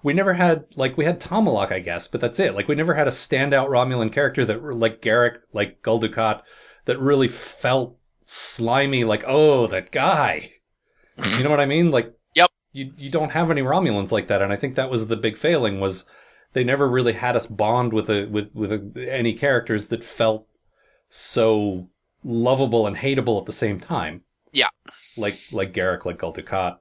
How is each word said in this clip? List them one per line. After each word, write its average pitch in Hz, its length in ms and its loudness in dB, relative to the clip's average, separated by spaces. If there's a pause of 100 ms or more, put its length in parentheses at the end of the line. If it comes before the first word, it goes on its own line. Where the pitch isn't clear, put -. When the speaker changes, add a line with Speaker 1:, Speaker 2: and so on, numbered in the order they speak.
Speaker 1:
we 143 120 0
never 190 200 2
had, 175 320 2 (100)
like, 131 220 -2
we 151 80 0
had 170 160 -2
Tomalak, 143 500 0
I 95 80 -4
guess, 85 280 -6
but 117 120 -6
that's 117 200 -2
it. 143 160 0
Like, 101 120 -4
we 147 80 0
never 160 200 0
had 147 120 2
a 117 40 0
standout 139 580 0
Romulan 123 420 2
character 135 340 0
that, 110 180 -4
like 113 380 -2
Garrick, 117 380 2 (140)
like - 300 -4
Gul 113 180 2
Dukat, 107 400 -2 (440)
that 131 140 -2
really 135 280 2
felt - 680 -4 (280)
slimy, 127 800 0
like, 107 240 0
"Oh, 139 400 6
that 92 240 -4
guy." 135 640 0 (840)
You 127 60 0
know 147 80 2
what 143 100 4
I 143 60 4
mean? 160 240 4
Like, 120 200 0 (240)
Speaker 2:
Yep. 170 140 6 (240)
Speaker 1:
you, 135 240 -10
you 135 140 -12
don't 156 200 -2
have 165 200 0
any 147 100 0
Romulans 127 500 0
like 101 160 0
that, 98 140 0
and 98 100 0
I 101 40 0
think 131 200 -6
that 131 140 -2
was 113 180 -2
the 113 80 0
big 110 220 -4
failing, 123 420 0
was 95 260 -4 (480)
they 127 100 0
never 135 260 2
really 123 240 2
had 123 220 -2
us 110 100 0
bond 110 480 0
with 107 160 -2
a, 104 160 0
with, 104 300 -4
with 107 180 -4
a, 117 400 -8
any 117 200 0
characters 117 560 0
that 110 140 -6
felt 110 440 -2 (640)
so 104 800 0 (340)
lovable 117 640 2
and 98 100 -4
hateable 131 420 0
at - 60 -8
the - 60 -10
same 104 280 -2
time. 87 420 -6 (300)
Speaker 2:
Yeah. 127 180 2 (480)
Speaker 1:
Like, 104 180 -4 (160)
like 95 220 -4
Garrick, 92 320 -2
like 87 120 -6
Gul 85 160 -8
Dukat. 92 480 -4